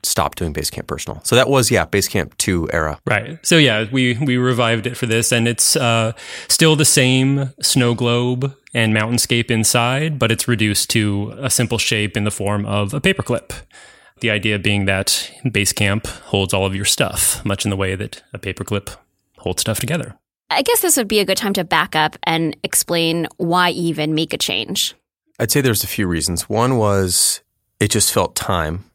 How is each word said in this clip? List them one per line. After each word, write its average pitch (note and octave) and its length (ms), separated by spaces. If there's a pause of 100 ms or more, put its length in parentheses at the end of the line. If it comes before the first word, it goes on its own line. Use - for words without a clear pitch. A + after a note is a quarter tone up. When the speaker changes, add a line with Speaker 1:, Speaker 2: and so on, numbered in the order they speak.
Speaker 1:
stopped - 340
doing D#2+ 160
Basecamp - 320
Personal. D2+ 380
So - 120
that C3 140
was, B2+ 220
yeah, F#2+ 120
Basecamp - 540
two F2 340
era. D#2 360
Speaker 2:
Right. A2 340
So E3+ 160
yeah, A2+ 340
we, B2+ 280
we C3 180
revived A#2 480
it A#2+ 100
for B2 120
this, A2+ 240
and A#2 160
it's, - 280
uh, A2+ 360 (360)
still D#3+ 280
the C#3+ 100
same C3 720
snow A#2+ 360
globe B2 580 (180)
and A2 220
mountainscape A2+ 560
inside, B2 680
but A2+ 120
it's - 160
reduced G#2+ 440
to G#2 480
a - 100
simple A2+ 300
shape G#2 360
in G#2 80
the G#2+ 60
form G2+ 380
of G2+ 260
a D3 80
paperclip. - 500 (680)
The A2+ 100
idea G#2 300
being G2+ 260
that - 460 (120)
Basecamp G#2 600
holds - 480
all G2 140
of F#2+ 80
your G2 100
stuff, - 580
much G2 220
in G#2 60
the F#2+ 40
way F#2+ 200
that - 260 (100)
a G#2+ 60
paperclip G2 580 (440)
holds F2+ 220
stuff A2 180
together. B2 400 (320)
Speaker 3:
I - 100
guess A#4 200
this D#4+ 160
would A3 100
be G#3+ 100
a G3+ 80
good F#3+ 120
time G3 160
to F#3+ 100
back E3 320
up D#3 260
and E3 420
explain E3 600 (120)
why F3 340
even D#3 420
make D#3 220
a - 20
change. - 560 (460)
Speaker 1:
I'd A#2 120
say D3 100
there's A#2+ 220
a - 40
few G#2 200
reasons. E2+ 420
One A#2+ 280
was G2 640 (380)
it G#2 120
just - 200
felt - 240
time. E2+ 600